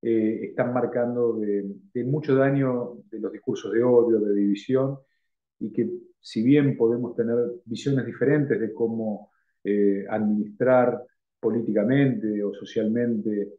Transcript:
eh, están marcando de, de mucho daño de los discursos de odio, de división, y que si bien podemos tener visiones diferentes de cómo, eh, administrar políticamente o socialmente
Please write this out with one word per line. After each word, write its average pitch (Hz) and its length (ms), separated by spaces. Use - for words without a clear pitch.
eh, 110 380
están 123 240
marcando 120 640
de, 101 380
de 120 100
mucho 143 320
daño 131 640
de 110 80
los 104 120
discursos 104 400
de 113 120
odio, 117 360
de 104 140
división, 127 640
y - 120
que - 180
si - 240
bien 139 320
podemos 120 400
tener 117 220
visiones 117 400
diferentes 127 540
de 110 140
cómo, 110 580
eh, 101 460
administrar 113 920
políticamente 110 1040
o 101 100
socialmente 110 1040